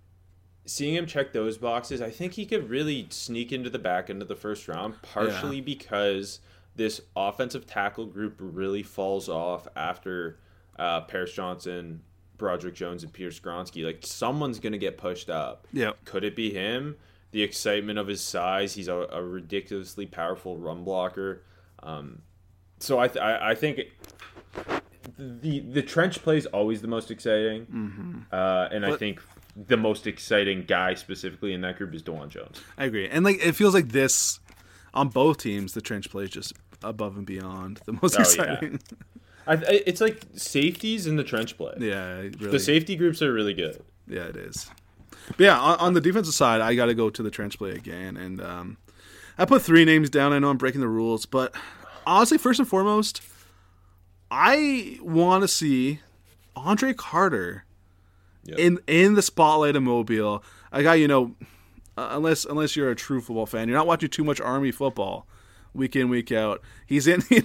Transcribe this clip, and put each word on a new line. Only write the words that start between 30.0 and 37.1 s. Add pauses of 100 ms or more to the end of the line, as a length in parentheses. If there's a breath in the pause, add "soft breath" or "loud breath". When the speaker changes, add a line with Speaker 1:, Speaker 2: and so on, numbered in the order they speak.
Speaker 1:
exciting
guy
specifically
in
that
group
is
DeJuan
Jones. (180 loud breath)
Speaker 2:
I
agree.
And,
like,
it
feels
like
this, (520 soft breath)
on
both
teams,
the
trench
play
is
just (300)
above